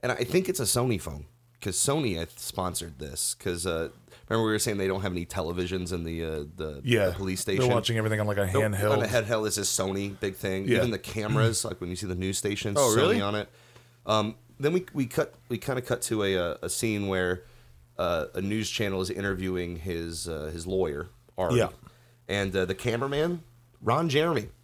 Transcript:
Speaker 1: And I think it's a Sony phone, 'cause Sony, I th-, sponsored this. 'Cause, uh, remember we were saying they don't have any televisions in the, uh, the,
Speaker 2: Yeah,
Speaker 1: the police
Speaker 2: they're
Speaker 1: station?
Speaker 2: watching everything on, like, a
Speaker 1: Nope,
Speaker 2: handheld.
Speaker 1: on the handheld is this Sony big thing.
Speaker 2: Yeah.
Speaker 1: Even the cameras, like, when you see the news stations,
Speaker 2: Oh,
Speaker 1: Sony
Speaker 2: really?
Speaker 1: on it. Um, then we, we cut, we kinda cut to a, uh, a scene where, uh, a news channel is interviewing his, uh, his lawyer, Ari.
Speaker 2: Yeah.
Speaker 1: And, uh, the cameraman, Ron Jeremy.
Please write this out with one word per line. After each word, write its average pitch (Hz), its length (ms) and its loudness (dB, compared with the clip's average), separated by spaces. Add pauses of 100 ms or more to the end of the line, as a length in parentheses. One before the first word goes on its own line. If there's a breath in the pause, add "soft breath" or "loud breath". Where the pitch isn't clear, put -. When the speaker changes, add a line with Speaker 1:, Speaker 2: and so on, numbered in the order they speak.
Speaker 1:
And 123 100 0
I 123 120 0
think 160 260 2
it's 160 100 -2
a 123 40 0
Sony 120 360 2
phone, 73 240 -10 (380)
'cause 95 140 -2
Sony, 139 440 2
I 85 60 -4
th-, - 120 -18
sponsored 85 600 -4
this. 69 360 -4
'Cause, 87 320 -4
uh, 82 220 0 (400 loud breath)
remember 113 180 2
we 107 60 2
were 107 60 2
saying 104 180 0
they 95 100 0
don't 95 140 0
have 95 120 -2
any 87 120 -2
televisions 90 680 -2
in 85 100 -4
the, 82 200 -4
uh, 78 200 -4 (120)
the, 73 280 -8
Speaker 2:
Yeah, 107 220 4
Speaker 1:
the 90 60 2
police 92 320 -2
Speaker 2:
they're 98 120 0
Speaker 1:
station? 123 160 4
Speaker 2:
watching 117 240 2
everything 110 240 0
on, 104 60 2
like, 104 100 0
a 101 160 2
Speaker 1:
Nope, 131 120 4
Speaker 2:
handheld. 104 280 2
Speaker 1:
on 110 80 4
the 113 60 2
handheld 110 400 2
is 101 100 0
this 101 180 0
Sony 98 460 0
big 98 160 -2
thing. 95 320 -2
Speaker 2:
Yeah. 117 100 6
Speaker 1:
Even 120 120 4
the 101 80 -2
cameras, 113 680 2
like, 101 160 -6
when 87 80 -4
you 90 80 -4
see 104 100 -6
the 92 80 -2
news 92 220 0
stations, 104 420 -2
Speaker 2:
Oh, 127 140 6
Speaker 1:
Sony 110 40 6
Speaker 2:
really? 185 260 4
Speaker 1:
on 101 120 0
it. 104 140 -2 (560 soft breath)
Um, 107 300 2 (260)
then 151 140 2
we, 180 180 2
we 139 140 0
cut, - 280 -2 (140)
we 120 80 -2
kinda 127 240 -2
cut 123 220 -2
to 107 200 0
a, 98 140 2
uh, 85 240 0
a - 80 -6
scene 104 400 0
where, 92 360 0 (540 soft breath)
uh, 85 360 0
a 92 80 -2
news 101 260 -2
channel 95 320 -2
is 92 80 -2
interviewing 92 680 -2
his, 82 520 -6
uh, 78 240 -6
his 82 140 -8
lawyer, 87 420 0 (300)
Ari. 117 180 2
Speaker 2:
Yeah. 113 120 4 (600 soft breath)
Speaker 1:
And, 98 260 0
uh, 92 120 4
the 92 80 0
cameraman, 143 680 0 (380)
Ron 151 300 2
Jeremy. 147 380 2 (160)